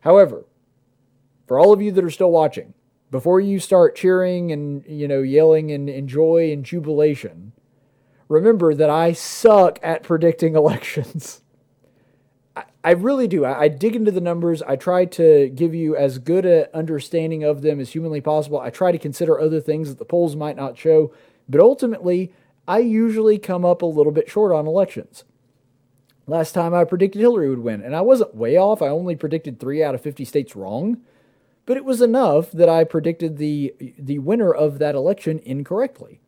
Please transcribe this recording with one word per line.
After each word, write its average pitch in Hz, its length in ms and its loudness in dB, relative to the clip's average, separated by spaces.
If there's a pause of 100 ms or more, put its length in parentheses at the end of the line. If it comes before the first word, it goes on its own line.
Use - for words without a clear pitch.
However, 170 440 4 (1000)
for 127 100 0
all 190 160 8
of 196 80 2
you 208 120 -2
that 185 100 2
are 170 60 -2
still 180 220 0
watching, 160 420 0 (360)
before 156 300 0
you 196 200 -2
start 175 360 4
cheering 180 560 -2
and, 143 340 -8
you 147 220 -10
know, 139 140 -2
yelling 156 480 4
in, 143 180 -8
in 139 200 -10
joy 160 440 2
and 143 140 -8
jubilation, 143 880 -4 (720)
remember 175 460 2
that 151 160 2
I 165 240 2
suck 196 680 4
at 160 220 -4
predicting 160 520 0
<laughs> - 20 4
elections. - 840 -4 (1120)
I, - 80 -14 (200)
I 165 80 2
really 233 360 0
do. 165 180 0
I, 131 160 -2
I 151 60 4
dig 165 280 -2
into 214 160 0
the 185 80 -4
numbers. 170 440 -2
I 135 120 -2
try 180 300 0
to 156 440 4
give 160 260 -4
you 156 200 -4
as 135 220 -2
good 170 280 -2
a 165 300 2
understanding 160 680 -6
of 147 180 0
them 147 180 -2
as 127 120 -10
humanly 160 280 -8
possible. 151 400 -4
I 120 120 -10
try 180 200 0
to 170 60 -2
consider 160 420 -2
other 156 220 -2
things 156 280 -6
that 131 100 -16
the - 60 -14
polls 170 300 -2
might 151 220 -8
not 135 200 -10
show. 156 360 2 (340)
But 143 140 4
ultimately, 190 720 2 (340)
I 202 120 0
usually 220 580 0
come 180 260 -6
up 175 200 0
a - 20 -4
little 151 260 2
bit 156 180 -2
short 208 220 0
on 151 140 0
elections. 180 580 -4 (1000)
Last 160 280 -4
time 170 200 -2
I 175 120 0
predicted 196 360 -2
Hillary 220 280 2
would 127 100 -4
win, 110 240 -8
and 131 120 -10
I 170 60 -4
wasn't 240 320 2
way 117 240 0
off. 202 240 2
I 151 60 0
only 170 280 -4
predicted 151 440 -8
three 143 240 -4
out 143 100 -2
of 123 80 -8
fifty 139 240 -12
states 139 300 -6
wrong. 123 460 -6 (640)
But 262 120 -2
it 277 80 -10
was 254 160 0
enough 220 500 2
that 170 160 4
I 165 160 4
predicted 160 540 -4
the, 147 360 -6 (240)
the 143 220 -8
winner 180 340 0
of 143 260 -2
that 147 160 -2
election 160 500 -4
incorrectly. 147 840 -8